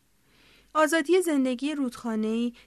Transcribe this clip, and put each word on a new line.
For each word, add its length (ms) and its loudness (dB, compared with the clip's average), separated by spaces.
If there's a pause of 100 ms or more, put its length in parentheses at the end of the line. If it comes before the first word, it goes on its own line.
(720)
آزادی 480 4
زندگی 540 -2
رودخانه‌ای 800 -4 (140)